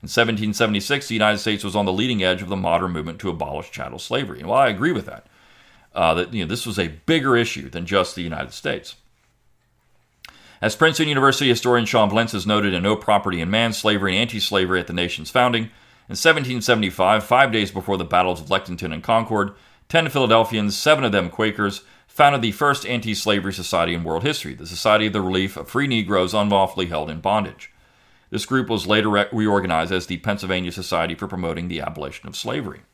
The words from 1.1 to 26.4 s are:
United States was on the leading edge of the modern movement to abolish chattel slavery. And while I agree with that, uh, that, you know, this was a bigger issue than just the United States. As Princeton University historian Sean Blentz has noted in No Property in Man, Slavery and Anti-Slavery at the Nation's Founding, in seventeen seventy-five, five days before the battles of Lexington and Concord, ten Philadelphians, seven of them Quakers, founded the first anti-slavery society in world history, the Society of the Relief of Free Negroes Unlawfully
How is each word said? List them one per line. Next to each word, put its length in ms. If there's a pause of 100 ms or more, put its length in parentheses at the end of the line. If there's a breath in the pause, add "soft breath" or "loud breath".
United 240
States 240
was 140
on 80
the 80
leading 320
edge 180
of 60
the 80
modern 340
movement 300
to 100
abolish 400
chattel 300
slavery. 400
And 80
while 140
I 60
agree 220
with 160
that, 220 (680 soft breath)
uh, 200
that, 200
you 80
know, 60
this 180
was 140
a 80
bigger 480
issue 340
than 160
just 300
the 60
United 300
States. 440 (1600 loud breath)
As 140
Princeton 320
University 440
historian 360
Sean 220
Blentz 240
has 160
noted 260
in 80
No 140
Property 440
in 80
Man, 240
Slavery 420
and 80
Anti-Slavery 580
at 80
the 40
Nation's 380
Founding, 400 (380 soft breath)
in 60
seventeen 460
seventy-five, 640
five 260
days 220
before 240
the 80
battles 360
of 80
Lexington 440
and 100
Concord, 520 (340 soft breath)
ten 200
Philadelphians, 680
seven 260
of 80
them 180
Quakers, 540 (240 soft breath)
founded 360
the 100
first 340
anti-slavery 680
society 400
in 120
world 180
history, 320
the 140
Society 400
of 40
the 80
Relief 360
of 120
Free 200
Negroes 440
Unlawfully 540